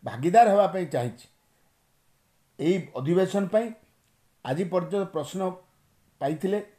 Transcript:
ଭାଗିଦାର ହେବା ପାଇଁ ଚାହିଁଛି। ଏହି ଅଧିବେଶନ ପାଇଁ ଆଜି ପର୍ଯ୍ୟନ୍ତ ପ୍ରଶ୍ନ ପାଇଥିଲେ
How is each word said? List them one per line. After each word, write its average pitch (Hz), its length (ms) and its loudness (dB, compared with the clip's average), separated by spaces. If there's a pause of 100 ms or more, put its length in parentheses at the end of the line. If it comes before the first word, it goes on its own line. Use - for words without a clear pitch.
ଭାଗିଦାର 165 460 4
ହେବା 196 180 4
ପାଇଁ 180 180 -4
ଚାହିଁଛି। 123 420 -6 (1300)
ଏହି 170 360 0
ଅଧିବେଶନ 185 520 0
ପାଇଁ 226 260 0 (720)
ଆଜି 139 180 -2
ପର୍ଯ୍ୟନ୍ତ 180 480 -2
ପ୍ରଶ୍ନ 170 380 -6 (680)
ପାଇଥିଲେ 175 400 -2 (200)